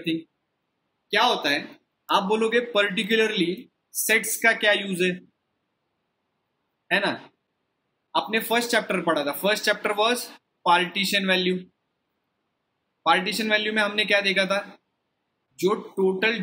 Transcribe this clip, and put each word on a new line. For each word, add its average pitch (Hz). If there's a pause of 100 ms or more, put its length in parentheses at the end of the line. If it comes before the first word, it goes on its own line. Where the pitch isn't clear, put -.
thing। 165 (880)
क्या 214
होता 214
है, 143 (440)
आप 190
बोलोगे 220 (120)
particularly 202 (380)
sets -
का 226
क्या 208
यूज 196
है, 180 (1800)
है 185
ना? 196 (1080)
आपने 208
first 233
chapter 208
पढ़ा 160
था, 143
First 202
chapter 220
was 226 (440)
partition 190
value। 185 (1500)
Partition 208
value 214
में 214
हमने 208
क्या 202
देखा 196
था? 196 (1000)
जो 185 (240)
total 196